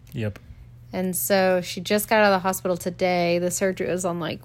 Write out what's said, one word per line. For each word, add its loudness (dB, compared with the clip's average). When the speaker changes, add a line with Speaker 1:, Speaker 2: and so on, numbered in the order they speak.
Speaker 1:
Yep. -6
Speaker 2:
And -2
so 2
she -8
just 0
got 4
out 6
of 2
the -6
hospital -2
today. 0
The 0
surgery -2
was -2
on, -2
like, -6